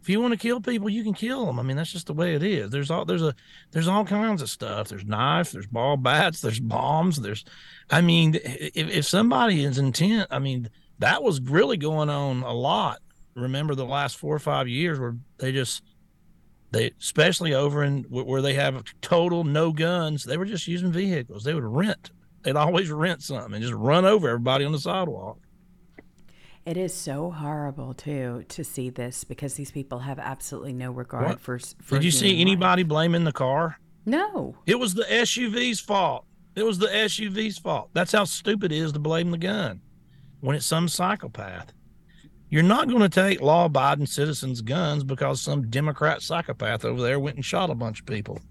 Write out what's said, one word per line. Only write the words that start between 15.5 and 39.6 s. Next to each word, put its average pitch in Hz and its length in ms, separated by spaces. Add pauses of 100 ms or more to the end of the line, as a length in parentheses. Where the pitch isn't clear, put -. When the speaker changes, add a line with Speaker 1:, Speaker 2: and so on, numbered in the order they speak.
Speaker 1:
just, 131 320 (880)
they, 113 300
especially 165 520
over 143 300
in 139 220
wh-, 123 240
where 135 140
they 139 120
have 135 300 (160)
total 170 420
no 156 300
guns, 160 500
they 127 140
were 180 80
just 196 240
using 175 240
vehicles. 160 500
They 143 100
would 151 120
rent. 156 480 (320)
They'd 135 100
always 165 380
rent 160 320
something 117 300
and 107 60
just 120 140
run 139 300
over 190 240
everybody 127 360
on 143 60
the 151 80
sidewalk. 165 640 (1200)
Speaker 2:
It 170 120
is 180 160
so 151 380
horrible, 147 640
too, 127 540
to - 160
see 127 260
this 127 320
because 131 320
these 143 160
people 131 300
have 135 180
absolutely 135 540
no 127 180
regard 123 360
Speaker 1:
What? - 140
Speaker 2:
for 127 140
s-, - 260
for - 140
Speaker 1:
Did 143 100
you 175 60
see 196 200
Speaker 2:
human 175 80
life. - 20
Speaker 1:
anybody 185 420
blaming 170 400
the 160 80
car? 139 480 (260)
Speaker 2:
No. 359 520 (100)
Speaker 1:
It 233 140
was 208 140
the 208 140
S 226 280
U 247 120
V's 240 300
fault. 175 460 (320)
It 208 80
was 202 160
the 202 120
S 214 280
U 208 100
V's 208 260
fault. - 360
That's 175 180
how 208 140
stupid 202 480
it 151 60
is 160 120
to 147 80
blame 165 320
the 170 80
gun 180 420 (600)